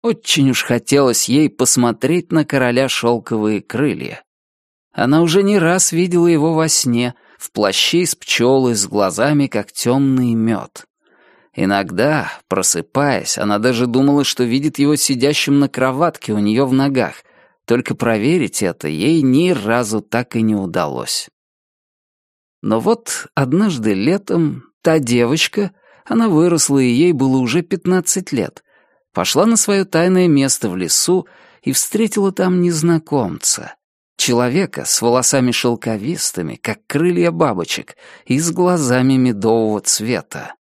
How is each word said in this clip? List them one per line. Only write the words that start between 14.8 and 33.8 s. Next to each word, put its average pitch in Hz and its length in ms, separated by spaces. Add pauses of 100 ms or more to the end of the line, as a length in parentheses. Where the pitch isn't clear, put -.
сидящим 143 640
на 139 100
кроватке 131 640
у 104 60
нее 107 260
в 127 80
ногах. 131 500 (420)
Только 120 280
проверить 117 680
это 85 240
ей 113 340
ни 143 300
разу 110 500
так - 340
и 117 60
не 110 140
удалось. 82 720 (1300)
Но 113 180
вот 226 560
однажды 139 580
летом 156 680 (180)
та 160 180
девочка, 127 720 (340)
она 233 220
выросла, 160 520
и 127 100
ей 151 220
было 135 260
уже 127 240
пятнадцать 185 680
лет — 110 320 (500)
пошла 143 320
на 226 120
свое 196 280
тайное 185 420
место 139 420
в 90 80
лесу 160 500 (340)
и 139 100
встретила 208 600
там 180 300
незнакомца. 156 1120 (420)